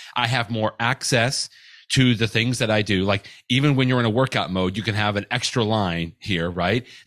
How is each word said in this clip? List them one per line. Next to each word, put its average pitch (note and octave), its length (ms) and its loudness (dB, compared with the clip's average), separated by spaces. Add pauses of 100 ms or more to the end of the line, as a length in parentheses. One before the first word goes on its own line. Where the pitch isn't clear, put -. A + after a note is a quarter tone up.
(160)
I A#2+ 120 0
have A#2 220 -2
more A2 300 -2
access B2 720 0 (400)
to B2+ 260 4
the G#2+ 120 0
things A#2 320 -2
that A#2 120 0
I G#2+ 120 2
do. F#2+ 200 2
Like, G2 240 0 (220)
even C#3 260 4
when C3 140 2
you're B2+ 100 2
in A#2 60 2
a A2+ 40 2
workout A2 420 0
mode, F#2 260 -2
you G#2+ 60 -6
can G2+ 120 -2
have G#2 220 0
an G2 120 -2
extra B2 340 -2
line F2+ 560 -2
here, F2 300 -4
right? F2+ 360 -2 (220)